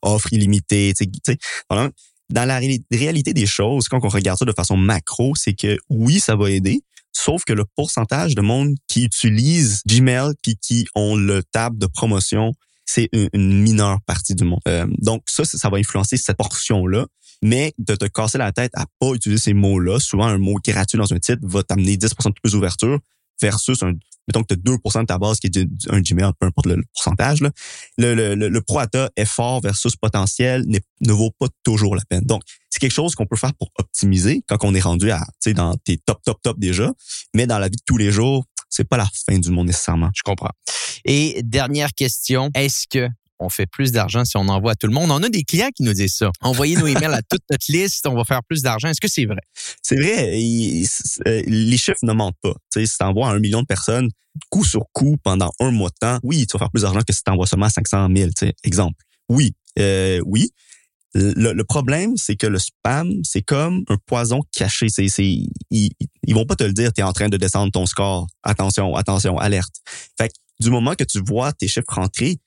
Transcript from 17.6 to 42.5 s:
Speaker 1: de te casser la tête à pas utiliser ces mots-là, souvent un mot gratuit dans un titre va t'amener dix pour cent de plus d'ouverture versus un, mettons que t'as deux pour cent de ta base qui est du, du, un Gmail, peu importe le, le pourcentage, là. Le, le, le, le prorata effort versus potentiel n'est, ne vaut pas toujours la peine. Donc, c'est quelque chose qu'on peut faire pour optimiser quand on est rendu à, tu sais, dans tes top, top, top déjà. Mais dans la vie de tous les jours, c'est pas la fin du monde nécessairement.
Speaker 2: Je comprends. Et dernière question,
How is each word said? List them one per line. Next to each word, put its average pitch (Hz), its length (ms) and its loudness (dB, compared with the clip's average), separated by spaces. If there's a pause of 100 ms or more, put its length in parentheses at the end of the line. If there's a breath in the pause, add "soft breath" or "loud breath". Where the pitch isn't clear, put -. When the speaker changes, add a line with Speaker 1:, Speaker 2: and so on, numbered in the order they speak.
Speaker 1:
de 110 160 -2
te 98 120 -2
casser 110 320 -2
la 107 140 0
tête 123 220 -2
à - 120 -4 (120)
pas 131 140 2
utiliser 110 280 0
ces 107 140 2
mots-là, 98 460 2
souvent 104 260 0
un 104 120 2
mot 98 240 0
gratuit 98 360 0
dans 101 140 2
un 87 60 0
titre - 240 0
va 95 200 -2
t'amener 98 340 2
dix 104 160 0
pour - 100 -6
cent 107 80 0
de 101 120 -2
plus 107 100 0
d'ouverture 104 460 0 (420)
versus 101 440 0
un, 90 80 0 (340)
mettons 113 160 0
que 107 60 -6
t'as 95 80 0
deux 113 220 0
pour 107 120 -4
cent 110 120 0
de 113 40 -2
ta 90 120 -2
base 107 200 0
qui - 80 -4
est 92 40 0
du, 92 160 2
du, 95 240 -6
un 101 100 4
Gmail, 90 400 2
peu 95 80 2
importe - 180 2
le, - 80 2
le - 80 0 (100)
pourcentage, 127 480 0
là. 143 120 0 (440 loud breath)
Le, 117 200 2
le, 107 180 2
le, 104 140 0
le 107 120 0
prorata 131 540 -2
effort 120 460 0
versus 104 340 -2
potentiel 123 720 0
n'est, 107 140 0 (220)
ne 117 100 4
vaut 107 260 4
pas 127 80 0 (160)
toujours 107 320 2
la 90 140 -2
peine. 92 160 0
Donc, 113 180 0 (280 loud breath)
c'est - 100 -6
quelque 135 100 2
chose 160 240 -2
qu'on 104 120 -2
peut 113 100 -4
faire 131 180 -2
pour - 240 -8
optimiser 101 680 0
quand 101 140 0
on 101 120 2
est 95 60 2
rendu 87 320 0
à, 85 80 -2 (200)
tu 110 100 -2
sais, 107 40 2
dans 87 220 0
tes 82 220 -4
top, - 260 -4
top, 113 180 -4
top 117 160 -2
déjà. 95 340 0 (440 loud breath)
Mais 120 100 2
dans 113 140 0
la 95 80 0
vie 101 80 -4
de - 100 -10
tous 123 120 2
les 104 120 2
jours, 127 340 2 (240)
c'est - 140 -4
pas - 140 0
la 101 120 0 (200)
fin 98 100 4
du 87 140 0
monde 87 160 0
nécessairement. 85 440 0
Speaker 2:
Je - 120 -6
comprends. 98 260 -4 (540 loud breath)
Et 143 400 0
dernière 139 500 -2
question, 135 640 -2